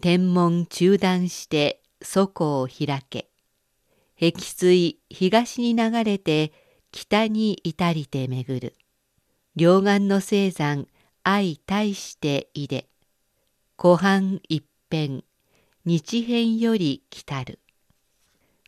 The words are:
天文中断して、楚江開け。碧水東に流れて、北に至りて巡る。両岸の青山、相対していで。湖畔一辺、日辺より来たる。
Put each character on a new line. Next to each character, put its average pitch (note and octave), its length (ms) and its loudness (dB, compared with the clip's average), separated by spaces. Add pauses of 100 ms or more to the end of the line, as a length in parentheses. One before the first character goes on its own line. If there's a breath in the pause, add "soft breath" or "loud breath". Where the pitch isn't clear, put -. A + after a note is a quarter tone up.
天 F3+ 340 2
文 E3+ 320 2
中 F#3+ 320 2
断 F3+ 300 0
し - 200 -12
て、 D3 320 0 (200)
楚 - 260 0
江 D3 400 -2 (200)
開 C#3 220 -4
け。 - 220 -12 (840)
碧 E3 160 2 (100)
水 F3+ 560 2 (100)
東 A3 540 0
に A#3 140 0
流 A3+ 280 0
れ G3+ 140 0
て、 D#3 340 0 (380 soft breath)
北 A3 380 -2
に G#3+ 340 -2
至 E3+ 300 -2
り D#3 140 -4
て C3 200 -6
巡 B2+ 340 -6
る。 - 140 -12 (800)
両 F3+ 280 4
岸 G3+ 180 2
の G3 160 2
青 G3 340 0
山、 D3 360 -4 (360)
相 F#3+ 420 0
対 G3+ 300 -2
し - 240 -14
て C#3+ 340 -4
い C#3+ 140 -8
で。 C3 220 -8 (880)
湖 F3 200 6
畔 F#3+ 520 0
一 D#3 160 -4 (260)
辺、 D3 340 -4 (600)
日 E3+ 380 -2
辺 A3+ 380 0
よ A3+ 160 2
り D#3+ 320 -2
来 - 140 -20
た C3+ 200 -8
る。 - 180 -14 (1080)